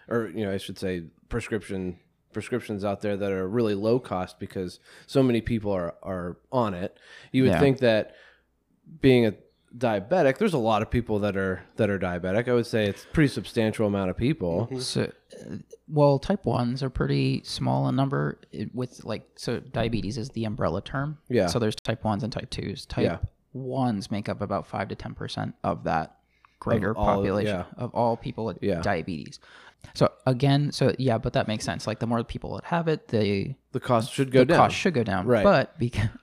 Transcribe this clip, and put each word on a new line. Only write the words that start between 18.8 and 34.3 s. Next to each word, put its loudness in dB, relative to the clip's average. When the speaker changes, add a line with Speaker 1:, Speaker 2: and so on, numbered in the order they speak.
Speaker 2:
like, -6
so -6
diabetes -4
is -6
the -6
umbrella -2
term. -6
Speaker 1:
Yeah. 4
Speaker 2:
So 0
there's 2
type -4
ones 0
and -4
type -8
twos. -8
Type -2
Speaker 1:
Yeah. -2
Speaker 2:
ones -2
make -4
up -6
about -4
five -6
to -8
ten -12
percent -8
of -2
that -2
greater 0
Speaker 1:
Of -4
all, 0
Speaker 2:
population 0
Speaker 1:
yeah. -6
Speaker 2:
of -8
all 0
people -8
with -6
Speaker 1:
Yeah. 0
Speaker 2:
diabetes. -4
So 4
again, 4
so 2
yeah, 2
but -4
that 0
makes -2
sense. -6
Like, -4
the -2
more 0
people -10
that -12
have 0
it, -2
the 2
Speaker 1:
The -4
cost 2
should -2